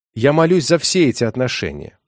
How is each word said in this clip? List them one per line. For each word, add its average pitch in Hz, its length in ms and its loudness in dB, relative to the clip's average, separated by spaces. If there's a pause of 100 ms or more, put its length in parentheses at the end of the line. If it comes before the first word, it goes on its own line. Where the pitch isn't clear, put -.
(160)
Я 135 180 2
молюсь 165 320 2
за 165 140 2
все 175 280 0
эти 117 160 -2
отношения. 107 840 -6